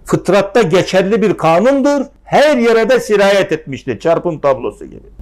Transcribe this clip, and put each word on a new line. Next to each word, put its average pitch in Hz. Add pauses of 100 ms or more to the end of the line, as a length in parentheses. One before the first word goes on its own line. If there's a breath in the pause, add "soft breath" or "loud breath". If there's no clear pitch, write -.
Fıtratta 196
geçerli 190
bir 196
kanundur, 262 (180)
her 277
yere 226
de 254
sirayet 202
etmiştir, 135
çarpım 165
tablosu 123
gibi. - (140)